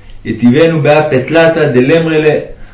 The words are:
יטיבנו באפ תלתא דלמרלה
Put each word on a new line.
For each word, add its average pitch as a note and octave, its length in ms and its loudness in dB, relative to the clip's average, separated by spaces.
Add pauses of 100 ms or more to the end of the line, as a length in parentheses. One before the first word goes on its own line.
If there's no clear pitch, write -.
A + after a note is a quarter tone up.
(240)
יטיבנו C#3 580 0
באפ D3 320 0 (120)
תלתא E3 420 0
דלמרלה D3+ 680 0 (360)